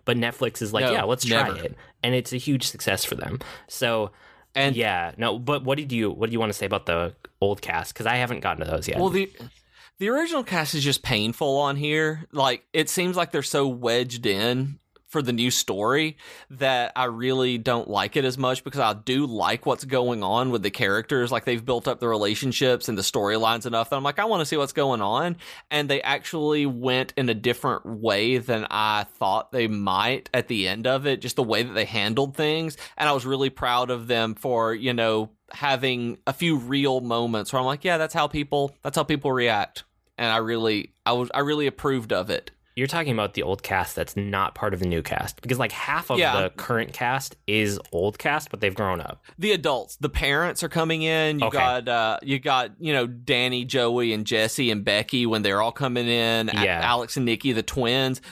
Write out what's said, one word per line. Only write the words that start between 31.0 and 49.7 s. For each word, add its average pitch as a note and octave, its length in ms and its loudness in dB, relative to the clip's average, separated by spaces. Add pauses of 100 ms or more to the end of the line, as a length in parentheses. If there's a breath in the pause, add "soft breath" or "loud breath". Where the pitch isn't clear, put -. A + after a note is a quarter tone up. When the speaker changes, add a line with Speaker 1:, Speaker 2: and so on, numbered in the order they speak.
Speaker 2:
it, C3+ 140 0
just - 160 -4
the C#3 60 2
way A2 200 2
that B2 100 -6
they G#2 120 0
handled A2+ 500 0
things. D#3 420 -2 (180 loud breath)
And D3 140 0
I C#3+ 40 2
was B2 120 -2
really C3+ 240 0
proud B2 400 0
of A#2+ 160 -4
them A2+ 300 2
for, A2+ 400 0
you B2 180 -2
know, A2 380 2 (220)
having B2+ 720 -2
a C3+ 60 0
few E3 220 2
real C3 460 2
moments A#2 500 -2
where C3+ 80 0
I'm B2+ 60 0
like, C#3 180 -2
"Yeah, F3 140 2
that's D#3 160 -2
how D#3 140 2
people, C#3+ 560 -2
that's C#3+ 120 -6
how D#3+ 80 4
people D3 280 0
react." A#2 540 0 (340)
And A#2 120 0
I A2+ 60 4
really, A2+ 560 0 (100)
I A#2 100 2
was, B2 200 -2
I C3+ 60 0
really D3 260 0
approved C3 480 0
of F#2 160 0
it. - 220 -4 (240)
Speaker 1:
You're C3 120 0
talking D#3 240 -2
about G#2+ 220 0
the E2 100 -2
old F#2+ 180 -2
cast F#2+ 360 -2
that's F2 180 -4
not G2+ 400 0
part G#2 180 -2
of F2+ 60 -4
the F#2 80 0
new E2 140 0
cast, - 400 -6
because, B2 180 -2
like, A#2+ 140 -2
half - 360 -4
of B2+ 80 2
Speaker 2:
Yeah. C#3+ 260 2
Speaker 1:
the F#2 80 -2
current - 420 -2
cast B2+ 420 -2 (100)
is G#2 320 2 (140)
old G2 260 0
cast, D3 340 -2
but G#2 100 -8
they've G2+ 120 0
grown F#2 280 -2
up. - 200 -12 (160 loud breath)
Speaker 2:
The G3+ 140 0
adults, D3 460 0